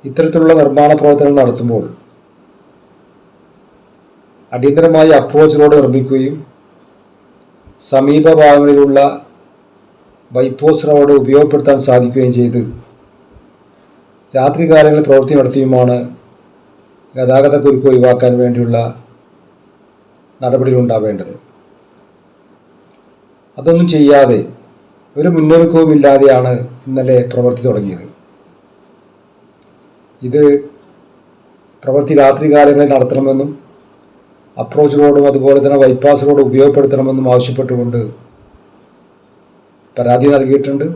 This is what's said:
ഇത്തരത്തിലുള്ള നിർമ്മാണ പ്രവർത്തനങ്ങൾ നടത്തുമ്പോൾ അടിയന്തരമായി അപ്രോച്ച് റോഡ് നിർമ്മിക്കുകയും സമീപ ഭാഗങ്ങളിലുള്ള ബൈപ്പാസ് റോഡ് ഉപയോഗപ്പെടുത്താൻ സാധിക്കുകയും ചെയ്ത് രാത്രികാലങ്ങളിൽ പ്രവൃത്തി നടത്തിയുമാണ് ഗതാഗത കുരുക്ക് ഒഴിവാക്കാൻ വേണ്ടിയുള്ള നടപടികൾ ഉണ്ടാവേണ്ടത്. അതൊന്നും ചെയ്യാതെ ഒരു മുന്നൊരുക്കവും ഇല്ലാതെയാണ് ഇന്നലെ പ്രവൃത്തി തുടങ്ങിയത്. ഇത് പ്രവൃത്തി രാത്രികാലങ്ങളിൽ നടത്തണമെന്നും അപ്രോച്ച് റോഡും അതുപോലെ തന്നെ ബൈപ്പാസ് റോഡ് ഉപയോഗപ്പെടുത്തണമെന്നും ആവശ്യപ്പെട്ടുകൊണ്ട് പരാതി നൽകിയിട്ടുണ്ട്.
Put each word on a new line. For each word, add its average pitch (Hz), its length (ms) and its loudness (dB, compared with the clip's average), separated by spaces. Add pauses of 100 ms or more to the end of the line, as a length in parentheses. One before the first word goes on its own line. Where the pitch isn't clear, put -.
ഇത്തരത്തിലുള്ള 160 500 0
നിർമ്മാണ 143 300 2 (100)
പ്രവർത്തനങ്ങൾ 143 440 0
നടത്തുമ്പോൾ 117 420 -4 (2750)
അടിയന്തരമായി 160 520 2 (120)
അപ്രോച്ച് 151 400 0
റോഡ് 147 180 4
നിർമ്മിക്കുകയും 131 560 -2 (1500)
സമീപ 143 380 0 (160)
ഭാഗങ്ങളിലുള്ള 143 560 4 (1400)
ബൈപ്പാസ് 147 560 -2
റോഡ് 143 220 2 (100)
ഉപയോഗപ്പെടുത്താൻ 139 540 0 (120)
സാധിക്കുകയും 123 500 -2
ചെയ്ത് 120 220 -2 (1800)
രാത്രികാലങ്ങളിൽ 151 720 2
പ്രവൃത്തി 135 300 2
നടത്തിയുമാണ് 127 580 0 (1200)
ഗതാഗത 135 440 0
കുരുക്ക് 135 280 0
ഒഴിവാക്കാൻ 123 520 2
വേണ്ടിയുള്ള 120 360 -4 (1600)
നടപടികൾ 127 420 -2
ഉണ്ടാവേണ്ടത്. 107 480 -6 (2250)
അതൊന്നും 170 340 0
ചെയ്യാതെ 139 440 4 (840)
ഒരു 165 160 -2
മുന്നൊരുക്കവും 160 600 2
ഇല്ലാതെയാണ് 135 560 2 (360)
ഇന്നലെ 131 300 -2 (140)
പ്രവൃത്തി 123 360 -4
തുടങ്ങിയത്. 98 380 -8 (2250)
ഇത് 147 160 0 (1400)
പ്രവൃത്തി 143 380 -4
രാത്രികാലങ്ങളിൽ 143 720 2
നടത്തണമെന്നും 135 560 -2 (1120)
അപ്രോച്ച് 143 380 -2
റോഡും 143 300 2
അതുപോലെ 135 320 0
തന്നെ 139 200 0
ബൈപ്പാസ് 135 440 0
റോഡ് 143 220 2
ഉപയോഗപ്പെടുത്തണമെന്നും 131 840 0
ആവശ്യപ്പെട്ടുകൊണ്ട് 123 680 -4 (2000)
പരാതി 120 380 0
നൽകിയിട്ടുണ്ട്. 139 500 -2 (100)